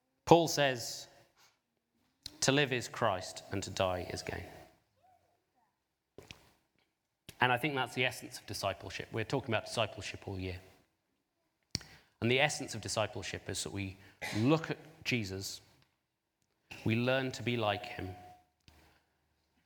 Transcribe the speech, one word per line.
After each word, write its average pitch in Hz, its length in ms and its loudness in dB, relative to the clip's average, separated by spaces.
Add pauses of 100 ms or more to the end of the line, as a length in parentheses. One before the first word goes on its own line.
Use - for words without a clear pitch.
(260)
Paul 165 220 10
says, 135 600 0 (1300)
"To - 120 4
live 139 180 4
is 123 160 -2
Christ - 640 -2
and 101 120 -2
to - 60 -8
die 92 400 0
is - 120 -6
gain." 85 240 -8 (3000)
And 123 100 6
I 123 60 4
think 147 180 0
that's 127 180 -2
the 127 120 2
essence 120 340 -6
of - 80 -18
discipleship. - 640 -6
We're 113 140 -2
talking 117 280 -2
about 107 120 0
discipleship - 600 -4
all 95 120 -6
year. 92 200 -6 (1600)
And 113 100 4
the 127 80 6
essence - 340 2
of 107 80 -4
discipleship 101 680 -2
is 101 140 -4
that - 80 -6
we 98 260 -6 (420)
look 156 320 4
at 147 60 -4 (260)
Jesus, 98 580 -4 (1200)
we 110 120 4
learn 127 380 0
to - 100 -10
be 120 140 0
like 104 280 0
him, - 240 -8 (1600)